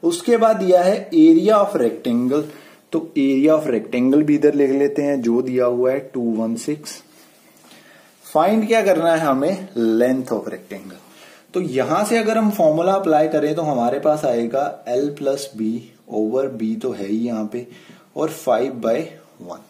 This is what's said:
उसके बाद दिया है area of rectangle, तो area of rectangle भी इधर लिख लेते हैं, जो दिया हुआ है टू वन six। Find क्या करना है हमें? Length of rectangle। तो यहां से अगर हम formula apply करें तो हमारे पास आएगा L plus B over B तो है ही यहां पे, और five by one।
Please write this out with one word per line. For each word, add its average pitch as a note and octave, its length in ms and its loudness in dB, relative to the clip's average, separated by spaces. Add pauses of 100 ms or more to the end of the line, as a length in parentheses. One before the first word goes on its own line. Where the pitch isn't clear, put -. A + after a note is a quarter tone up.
उसके E3+ 340 0
बाद A3 200 4
दिया F3+ 260 4
है G3 280 0
area E3 460 6
of G3+ 200 2
rectangle, B2+ 680 0 (480)
तो E3 60 -2 (200)
area C#3 360 4
of D3+ 160 -2
rectangle B2+ 520 2
भी D3 120 2
इधर D3 200 4
लिख C#3+ 160 2
लेते C#3+ 320 0
हैं, C#3+ 200 0
जो A#2 200 0
दिया B2+ 220 0
हुआ B2 280 0
है C3+ 60 -2 (160)
टू C3 60 -4 (140)
वन A2+ 220 -4
six। - 460 -10 (1200)
Find G#3 420 0
क्या A3+ 160 2
करना E3+ 320 2
है D#3+ 60 0
हमें? D#3 480 -2 (300)
Length B2+ 340 0
of G#2 160 -6
rectangle। F#2+ 520 -16 (540)
तो F3+ 60 -2
यहां D#3+ 440 -2
से A3+ 140 0
अगर A3 200 0
हम G#3+ 120 2
formula E3+ 420 2
apply D#3+ 360 2
करें D3+ 260 0
तो E3 80 -4
हमारे C3+ 380 -2
पास D3+ 240 0
आएगा A#2+ 380 -2 (280)
L C#3 260 -2
plus C#3 260 -4 (140)
B A2 100 -4 (520)
over A2+ 260 -2 (160)
B A2 100 -4 (120)
तो B2+ 100 -4
है G2 140 -8
ही G#2 120 -2
यहां A2+ 280 -4
पे, B2 200 -10 (500)
और D#3 140 -4
five B2 540 -2
by A2+ 100 0 (540)
one। F2 220 -16